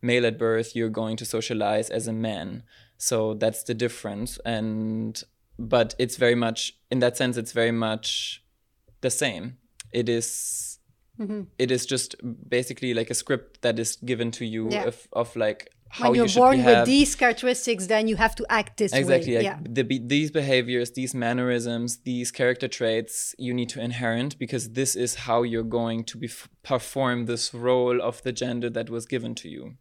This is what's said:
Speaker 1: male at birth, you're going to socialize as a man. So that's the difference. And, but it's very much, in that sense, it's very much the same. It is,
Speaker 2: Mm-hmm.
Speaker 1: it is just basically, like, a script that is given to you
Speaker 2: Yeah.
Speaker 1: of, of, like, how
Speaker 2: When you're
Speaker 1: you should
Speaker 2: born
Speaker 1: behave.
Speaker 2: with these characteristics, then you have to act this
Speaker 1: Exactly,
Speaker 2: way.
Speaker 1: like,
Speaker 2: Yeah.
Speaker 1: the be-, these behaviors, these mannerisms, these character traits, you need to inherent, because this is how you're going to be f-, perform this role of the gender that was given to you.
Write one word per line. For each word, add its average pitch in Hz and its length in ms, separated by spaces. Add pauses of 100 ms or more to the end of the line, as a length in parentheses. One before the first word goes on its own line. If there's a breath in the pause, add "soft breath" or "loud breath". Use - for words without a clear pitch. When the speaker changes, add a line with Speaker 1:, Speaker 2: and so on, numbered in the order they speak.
Speaker 1:
male 120 260
at 107 120
birth, 113 360
you're 113 140
going 110 300
to 120 60
socialize 110 640
as 113 180
a 113 40
man. 110 520 (340 soft breath)
So 110 360
that's 110 280
the 120 120
difference. 113 720
And, 110 760 (360)
but 117 400
it's 127 180
very 120 180
much, 117 420 (140)
in 131 100
that 120 160
sense, 123 200
it's 113 160
very 117 200
much 110 720 (580)
the 131 100
same. 117 480 (340)
It 117 160
is, - 600 (520)
Speaker 2:
Mm-hmm. 208 220 (160)
Speaker 1:
it 127 120
is 123 140
just - 300 (340)
basically, 123 460
like, 113 160
a 123 40
script - 460
that 117 180
is 117 180
given 120 360
to 117 140
you 110 240
Speaker 2:
Yeah. 208 140
Speaker 1:
of, - 280
of, 117 240
like, 107 340 (200)
how 240 180
Speaker 2:
When 240 80
you're 240 80
Speaker 1:
you 208 60
should 226 100
Speaker 2:
born 262 160
Speaker 1:
behave. 247 220
Speaker 2:
with - 80
these 277 280
characteristics, 233 720
then 220 220
you 220 80
have 220 200
to 240 140
act 220 280
this 202 160
Speaker 1:
Exactly, 131 380
Speaker 2:
way. 117 40
Speaker 1:
like, 110 80
Speaker 2:
Yeah. 98 180
Speaker 1:
the 120 220
be-, 131 200
these 143 260
behaviors, 127 640
these 131 220
mannerisms, 120 880
these 123 280
character 123 340
traits, 117 720
you 123 140
need 123 160
to 127 120
inherent, 120 580
because 113 320
this 127 260
is 123 180 (120)
how 120 160
you're 113 200 (180)
going 113 240
to - 120
be 117 120
f-, - 200 (140)
perform 123 640
this 117 260
role 123 480
of 120 220
the 127 100
gender 120 380
that 117 180
was 117 160
given 117 300
to 90 160
you. 110 300